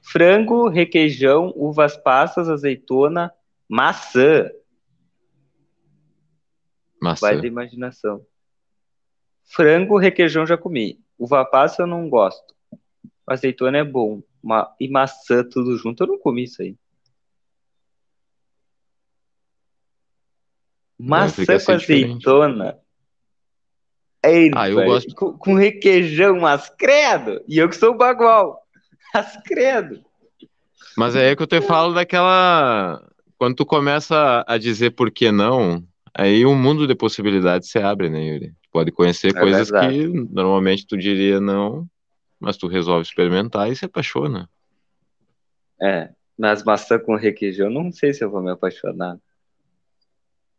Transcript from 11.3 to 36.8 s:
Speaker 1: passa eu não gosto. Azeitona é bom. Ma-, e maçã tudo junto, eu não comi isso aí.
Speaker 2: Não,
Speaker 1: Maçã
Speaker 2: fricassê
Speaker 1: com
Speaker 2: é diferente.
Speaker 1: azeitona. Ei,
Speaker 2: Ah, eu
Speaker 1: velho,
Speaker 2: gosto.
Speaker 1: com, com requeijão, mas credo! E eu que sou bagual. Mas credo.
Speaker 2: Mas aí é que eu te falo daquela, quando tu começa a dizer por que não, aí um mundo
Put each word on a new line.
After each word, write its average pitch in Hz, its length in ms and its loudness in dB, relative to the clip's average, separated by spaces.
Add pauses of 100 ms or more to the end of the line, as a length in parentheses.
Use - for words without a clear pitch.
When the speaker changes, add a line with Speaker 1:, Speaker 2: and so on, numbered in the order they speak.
Speaker 1:
passa 147 380 0
eu 175 40 -2
não 170 240 -8
gosto. 107 440 -2 (720)
Azeitona 131 520 -4
é 147 60 -2
bom. 113 360 -4 (220)
Ma-, 110 380 -2
e 131 80 -6
maçã 131 600 -2
tudo 123 300 -4
junto, 117 240 -6
eu 196 60 -2
não 392 100 -4
comi 123 260 -4
isso - 160 -18
aí. - 160 -10 (4000)
Speaker 2:
Não, 123 100 -12
Speaker 1:
Maçã 180 260 2
Speaker 2:
fricassê 190 320 0
Speaker 1:
com 196 60 4
Speaker 2:
é 180 40 4
diferente. 135 520 0
Speaker 1:
azeitona. 135 500 2 (1500)
Ei, 160 300 6
Speaker 2:
Ah, 107 160 -2
eu 101 60 0
Speaker 1:
velho, 95 140 2
Speaker 2:
gosto. - 240 -2
Speaker 1:
com, - 240 -6
com 190 160 0
requeijão, 190 840 2
mas 143 300 0
credo! 214 760 0
E 151 120 -2
eu 165 100 4
que 180 80 -6
sou 226 200 2
bagual. 226 680 2 (500)
Mas 214 320 -4
credo. 247 580 -2 (920)
Speaker 2:
Mas 120 180 0
aí 131 120 4
é 143 100 4
que 165 60 -6
eu 156 40 -4
te 165 140 2
falo 165 340 0
daquela, 175 1040 0 (380)
quando 127 160 -2
tu 143 120 -2
começa 143 840 0
a 117 100 0
dizer 113 340 -2
por 120 180 -2
que 117 200 2
não, 101 560 0 (260)
aí 104 320 4
um 139 140 4
mundo 147 280 2